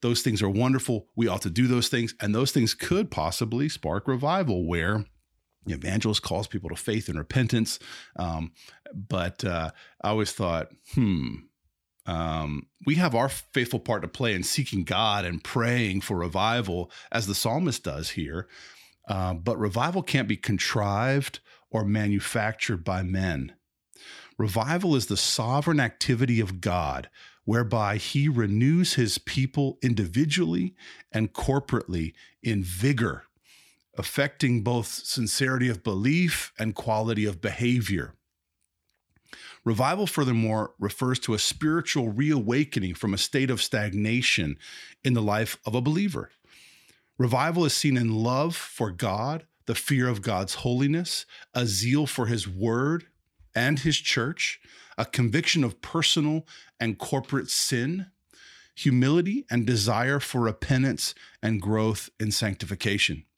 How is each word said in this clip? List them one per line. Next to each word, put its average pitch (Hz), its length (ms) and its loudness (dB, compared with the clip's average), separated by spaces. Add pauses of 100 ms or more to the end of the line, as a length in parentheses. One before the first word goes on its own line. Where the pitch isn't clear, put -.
those 120 220 2
things 107 200 2
are 101 60 2
wonderful. 120 680 2
We 117 100 2
ought 92 160 0
to 98 80 -2
do 120 160 2
those 123 220 2
things. 117 320 -2
And 104 120 0
those 127 200 2
things 113 200 4
could 190 380 0
possibly 117 580 -2
spark 90 380 -4
revival 135 580 0
where 87 420 0 (600)
the 82 80 -4
evangelist 101 480 0
calls 95 240 -4
people 92 240 -8
to 85 60 -8
faith 110 320 -4
and 78 100 -4
repentance. 113 600 0 (340)
Um, 82 380 -4 (420)
but, 92 500 -4
uh, 82 280 -2 (300)
I - 80 -2
always 107 200 0
thought, 85 380 -2 (260)
hmm, 85 400 2 (720)
um, 80 600 -4 (200)
we 147 80 2
have 165 200 2
our 123 140 4
faithful - 500 -4
part 110 240 -2
to 87 60 -6
play 117 260 -2
in 90 80 -2
seeking 101 420 -2
God 101 400 0
and 85 200 -6
praying 117 560 0
for 98 160 -4
revival, 92 720 0 (220)
as 107 140 0
the 98 80 -2
psalmist 127 500 -2
does 78 260 -6
here. 80 380 -6 (580)
Uh, 92 280 -2
but 92 240 -2
revival 131 440 0
can't 127 260 0
be 107 80 0
contrived 110 1040 0 (300)
or 110 140 0
manufactured 104 960 0
by 92 200 -2
men. 90 500 -2 (840)
Revival 139 580 2
is 120 100 2
the 101 100 0
sovereign 143 600 2
activity 120 640 2
of 92 200 -2
God, 76 500 -2 (340)
whereby 107 520 2
he 143 320 0
renews 127 680 4
his 117 240 2
people 135 640 -2
individually 135 920 0 (380)
and 110 200 0
corporately 110 800 0 (300)
in 107 200 0
vigor, 92 600 0 (760)
affecting 135 640 0
both 120 240 0
sincerity 127 840 -2
of 107 140 -2
belief 139 760 0
and 110 160 -2
quality 110 520 0
of 92 140 -4
behavior. 101 760 -2 (1500)
Revival, 135 420 2
furthermore, 113 720 0
refers 127 420 -2
to 117 140 -2
a 107 40 0
spiritual 156 720 0
reawakening 120 840 0
from 101 180 -2
a 98 60 0
state 131 320 0
of 113 100 0
stagnation 104 960 0 (480)
in 131 80 4
the 117 100 2
life 107 440 0
of 110 80 -6
a 123 80 2
believer. 160 480 -2 (880)
Revival 143 480 4
is 135 80 2
seen 135 240 2
in 113 160 2
love 131 420 0
for - 340 -6
God, 110 540 -4 (220)
the - 80 0
fear 127 340 2
of 107 140 -2
God's 95 320 -2
holiness, 143 720 -2 (260)
a 120 140 0
zeal 120 400 2
for 131 180 -2
his 107 240 -2
word 117 600 -2 (460)
and 131 260 2
his 147 180 2
church, - 600 -2 (380)
a - 80 0
conviction 131 580 2
of 113 200 -2
personal 156 640 0 (340)
and 113 160 0
corporate - 540 -2
sin, 151 560 -2 (680)
humility 156 760 2
and 117 160 2
desire 120 520 2
for 127 220 -2
repentance 127 760 0 (280)
and 110 180 0
growth 110 480 0 (100)
in 107 120 -2
sanctification. 95 920 -2 (140)